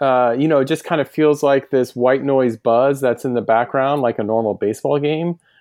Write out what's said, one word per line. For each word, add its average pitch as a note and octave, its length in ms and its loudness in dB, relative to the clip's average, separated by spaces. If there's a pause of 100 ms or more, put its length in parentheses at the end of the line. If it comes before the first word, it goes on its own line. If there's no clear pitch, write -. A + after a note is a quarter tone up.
Uh, B2+ 380 2
you D3 80 0
know, D3+ 140 2
it C3+ 60 0
just D#3 180 -4
kind D#3+ 160 -2
of C3+ 100 -6
feels D3+ 320 2
like C#3 280 0
this B2+ 260 0
white B2+ 260 2
noise C3 340 0
buzz C3 440 0
that's B2 240 -2
in B2+ 100 -4
the A#2 80 -2
background, C3 600 0
like A#2 180 -2
a - 20 -2
normal A2 320 -2
baseball C#3 460 -2
game. D#3+ 400 -4 (200)